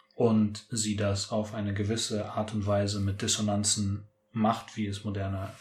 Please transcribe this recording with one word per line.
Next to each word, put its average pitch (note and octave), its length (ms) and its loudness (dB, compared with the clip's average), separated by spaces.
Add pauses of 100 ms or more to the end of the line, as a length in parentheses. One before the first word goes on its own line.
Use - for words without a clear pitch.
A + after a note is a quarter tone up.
(140)
Und A2 560 4
sie G#2 260 0
das G2+ 340 0
auf G#2+ 240 -2
eine G2+ 200 -2
gewisse G#2 580 -2
Art G#2+ 220 -4
und G2+ 120 0
Weise G2+ 340 2
mit G2 220 0
Dissonanzen G#2 880 0 (240)
macht, A2 440 2
wie G#2+ 100 -2
es G2 180 -6
moderne G2 460 -4 (100)